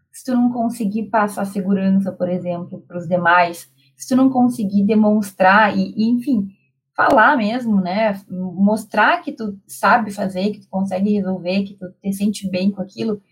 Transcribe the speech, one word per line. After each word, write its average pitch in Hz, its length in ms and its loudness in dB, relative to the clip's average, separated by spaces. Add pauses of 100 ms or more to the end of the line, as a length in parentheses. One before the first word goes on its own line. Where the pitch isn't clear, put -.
(120)
se - 140 -20
tu 254 80 -2
não 240 180 2
conseguir 226 520 -4
passar 208 420 -2
segurança, 196 680 0
por 180 160 -4
exemplo, 175 540 -6
pros 175 260 -12
demais, 175 640 0 (240)
se - 140 -16
tu 254 60 2
não 262 140 4
conseguir 233 540 0
demonstrar 214 920 2
e, 190 180 -2
e, 220 140 0
enfim, 240 400 0 (440)
falar 254 440 4
mesmo, 220 420 0
né, 196 500 -2
mostrar 208 920 0
que - 100 -10
tu 208 340 -10
sabe 214 460 0
fazer, 190 400 -4
que - 100 -10
tu - 80 -20
consegue 196 440 -2
resolver, 185 500 -2
que - 120 -10
tu 185 100 -16 (160)
te 202 100 -4
sente 202 380 -4
bem 185 220 0
com 190 100 -10
aquilo, 214 400 -6 (100)